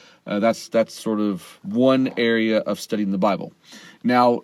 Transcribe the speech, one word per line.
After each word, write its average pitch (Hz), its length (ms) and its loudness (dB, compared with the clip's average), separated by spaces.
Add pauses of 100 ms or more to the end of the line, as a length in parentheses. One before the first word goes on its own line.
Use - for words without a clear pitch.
(280)
uh, 101 120 -4
that's, 110 280 0
that's 113 260 0
sort 107 280 -4
of 101 420 -6
one 131 540 2
area 113 420 2
of - 180 -4
studying 104 340 -4
the 98 60 -2
Bible. 98 360 -2 (500)
Now, 123 400 4